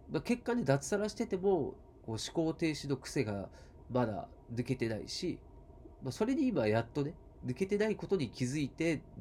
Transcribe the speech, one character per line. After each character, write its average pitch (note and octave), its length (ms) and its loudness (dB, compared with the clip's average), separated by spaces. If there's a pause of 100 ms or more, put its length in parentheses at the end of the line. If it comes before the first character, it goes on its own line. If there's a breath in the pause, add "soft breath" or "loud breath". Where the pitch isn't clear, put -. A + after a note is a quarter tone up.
ま D3+ 100 0
あ、 - 20 0
結 A#3+ 220 0
果 B3 120 0
ね、 A#3+ 80 0
脱 C#3 240 4
サ G#3 100 2
ラ G#3 120 0
し - 40 -8
て A3+ 140 -2
て F#3+ 100 -2
も、 F3 380 2 (300)
こ - 20 -8
う、 A2+ 40 -4
思 A2 80 -2 (140)
考 D#3+ 200 2
停 D#3+ 180 0
止 C#3+ 180 -6
の C3+ 80 2
癖 - 260 -2
が G2+ 260 -2 (400 loud breath)
ま B2 160 4
だ G2+ 220 -4 (260)
抜 A#2+ 100 0
け C3 120 2
て A#2 120 0
な A2 100 0
い C2+ 100 -6
し、 - 320 -4 (640)
ま C3 60 -4
あ、 - 20 -4
そ A3 140 0
れ C4 100 2
に C#4 120 2
今 C#3+ 200 4
や A2 140 6
っ A#2 120 -4
と D3 100 0
ね、 D3 100 -4 (320)
抜 B2 100 -2
け F#3+ 100 0
て G3+ 120 0
な G#3+ 100 4
い G#3 80 2
こ E3+ 120 -8
と G3 80 4
に C3+ 140 0
気 - 160 -2
づ C#3 140 -2
い C#3+ 100 0
て、 D#3+ 320 2 (200)